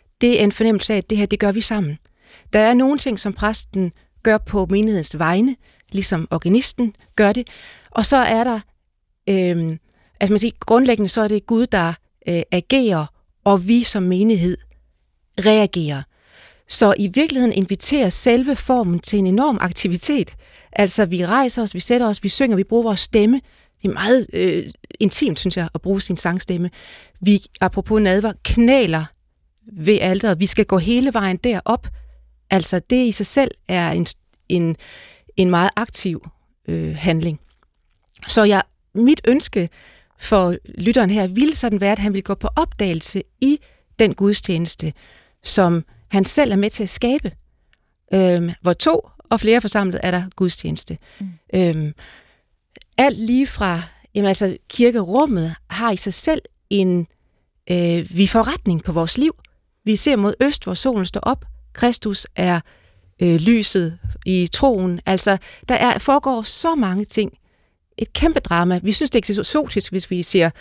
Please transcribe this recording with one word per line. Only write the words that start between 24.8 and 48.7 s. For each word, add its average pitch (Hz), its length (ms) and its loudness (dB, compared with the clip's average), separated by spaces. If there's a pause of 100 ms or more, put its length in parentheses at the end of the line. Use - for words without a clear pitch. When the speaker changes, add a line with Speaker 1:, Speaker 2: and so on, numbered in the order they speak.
Speaker 1:
intimt, 196 380 0
synes 180 180 -4
jeg, 165 180 -4
at - 80 -8
bruge 196 180 -2
sin 185 160 -4
sangstemme. 175 540 -4 (500)
Vi, 196 220 4 (180)
apropos 196 420 0
nadver, 202 300 2 (120)
knæler 233 600 2 (720)
ved 185 240 2
alteret. 185 400 0
Vi 196 60 0
skal 208 180 0
gå 190 140 0
hele 240 360 0
vejen 196 220 -2
derop. 226 520 -2 (600)
Altså, 185 300 0 (100)
det 254 160 2
i 220 60 0
sig 196 140 -4
selv 269 240 0 (180)
er 175 220 -2
en, 165 160 -2 (420)
en, 165 280 0 (600)
en 185 140 4
meget 180 260 2
aktiv, - 520 -6 (400)
øh, 160 280 -6
handling. 160 440 -2 (880)
Så 220 160 4
jeg, 208 180 4 (320)
mit 240 300 4
ønske 220 440 0 (500)
for 180 380 0 (220)
lytteren 214 320 2
her 202 160 0
ville 262 300 0
sådan 208 240 -2
være, 202 120 2
at 214 60 -2
han 202 140 -2
ville 190 100 -4
gå 202 120 -4
på - 220 -6
opdagelse 190 640 -4 (180)
i 285 180 2 (400)
den 214 160 4
gudstjeneste, 170 800 -2 (520)
som 170 400 2 (260)
han 196 140 2
selv 262 280 0
er 190 40 2
med 202 140 0
til - 120 -6
at 190 60 -4
skabe. 240 440 -2 (800)
Øhm, 180 360 2 (120)
hvor 180 100 2